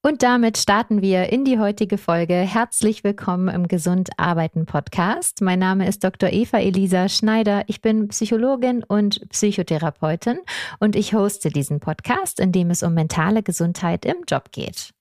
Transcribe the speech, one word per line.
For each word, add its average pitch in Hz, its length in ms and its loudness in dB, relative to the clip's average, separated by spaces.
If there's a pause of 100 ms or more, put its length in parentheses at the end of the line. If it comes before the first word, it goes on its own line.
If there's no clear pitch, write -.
Und 294 160 2
damit 240 340 4
starten 208 440 2
wir 185 320 2
in 269 100 0
die 254 160 2
heutige 208 380 0
Folge. 170 380 0
Herzlich 214 680 0
willkommen 185 500 0
im 175 140 0
Gesund 180 480 0
Arbeiten 165 500 0
Podcast. 190 760 -2
Mein 185 180 2
Name 190 260 2
ist 202 180 -2
Doktor 190 280 0
Eva 214 280 0
Elisa 190 500 2
Schneider. 214 580 2
Ich - 140 -6
bin 220 260 0
Psychologin 240 800 0
und 208 420 0
Psychotherapeutin 170 1080 -2 (420)
und 208 160 2
ich - 180 0
hoste 202 360 0
diesen 147 320 -2
Podcast, 247 580 -4
in 185 140 2
dem 175 160 2
es 175 140 0
um 170 100 0
mentale 165 500 0
Gesundheit 170 640 -2
im 349 200 -2
Job - 280 -4
geht. - 480 -10